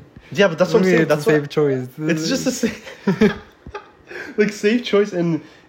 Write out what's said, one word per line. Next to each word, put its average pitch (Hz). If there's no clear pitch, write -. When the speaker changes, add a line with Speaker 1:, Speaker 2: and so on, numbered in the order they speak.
Speaker 1:
Yeah, 190
but 160
that's 175
what 220
I'm -
Speaker 2:
What -
do 185
you 165
Speaker 1:
saying. -
Speaker 2:
mean 151
it's 151
Speaker 1:
That's -
Speaker 2:
a 156
Speaker 1:
what 151
Speaker 2:
safe 143
choice? 143
Speaker 1:
It's 160
just 254
a 262
safe, -
<laughs> -
like, 208
safe 233
choice 202
in, 170